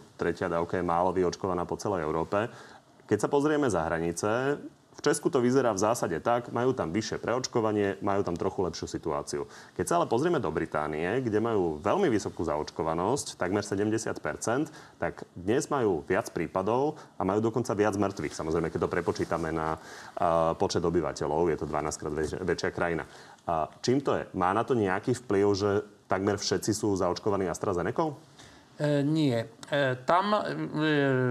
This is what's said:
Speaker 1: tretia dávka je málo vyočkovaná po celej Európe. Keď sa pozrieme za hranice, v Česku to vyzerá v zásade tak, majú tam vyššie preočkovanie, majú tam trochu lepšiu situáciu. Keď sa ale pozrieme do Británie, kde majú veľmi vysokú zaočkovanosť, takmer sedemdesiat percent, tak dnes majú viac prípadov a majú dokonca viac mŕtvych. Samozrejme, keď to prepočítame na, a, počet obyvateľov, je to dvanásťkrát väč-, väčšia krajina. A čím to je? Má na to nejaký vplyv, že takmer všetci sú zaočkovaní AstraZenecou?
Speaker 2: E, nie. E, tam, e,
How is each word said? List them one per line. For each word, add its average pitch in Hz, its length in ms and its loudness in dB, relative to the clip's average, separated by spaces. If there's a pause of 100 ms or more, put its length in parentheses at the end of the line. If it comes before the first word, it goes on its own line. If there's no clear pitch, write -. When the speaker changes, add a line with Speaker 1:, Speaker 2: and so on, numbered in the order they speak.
(200)
Speaker 1:
tretia 85 320 0
dávka 85 240 0
je 90 80 0
málo 87 320 2
vyočkovaná 90 480 0
po 82 160 -6
celej 95 240 -2
Európe. 82 480 0 (580)
Keď 107 160 2
sa - 0 -
pozrieme 143 400 2
za 90 240 2
hranice, 104 720 -2 (320)
v - 80 -20
Česku 156 320 2
to 135 80 4
vyzerá 123 320 4
v 95 80 0
zásade 107 400 2
tak, 120 320 0
majú 120 240 0
tam 82 160 -2
vyššie 107 240 -2
preočkovanie, 107 880 0
majú 101 160 2
tam 90 160 -2
trochu 90 240 -2
lepšiu 85 240 -4
situáciu. 73 560 -6 (320)
Keď - 160 -2
sa 170 80 4
ale 165 80 2
pozrieme 147 320 2
do 82 160 -2
Británie, 80 640 -2
kde 110 240 0
majú 92 400 0
veľmi 143 240 2
vysokú 98 400 0
zaočkovanosť, 82 960 -2
takmer 98 240 0
sedemdesiat 107 560 -2
percent, 123 480 -2 (320)
tak - 320 -6
dnes 113 400 0
majú 101 320 2
viac 95 240 0
prípadov 95 720 -2 (160)
a 98 80 -2
majú 107 240 2
dokonca 117 240 0
viac 101 240 4
mŕtvych. 87 480 -2
Samozrejme, 82 240 0
keď 87 160 -2
to 82 80 -2
prepočítame 85 560 0
na, 80 240 -2
a, 82 800 0
počet 90 320 0
obyvateľov, 80 640 0
je 76 80 0
to - 80 -4
dvanásťkrát 76 480 -4
väč-, 76 240 -2
väčšia 87 320 -2
krajina. 85 400 -2 (400)
A 80 160 0 (160)
čím 139 240 2
to 101 160 0
je? - 160 -8
Má 92 160 2
na 110 80 2
to 123 160 0
nejaký 101 480 0
vplyv, 101 200 4 (120)
že 101 240 2 (240)
takmer 98 320 0
všetci - 400 0
sú 107 160 0
zaočkovaní 95 560 0
AstraZenecou? 104 720 -2 (580)
Speaker 2:
E, 147 240 0
nie. 147 320 2
E, 113 100 -2 (640)
tam, 185 240 4
e, 208 80 4 (920)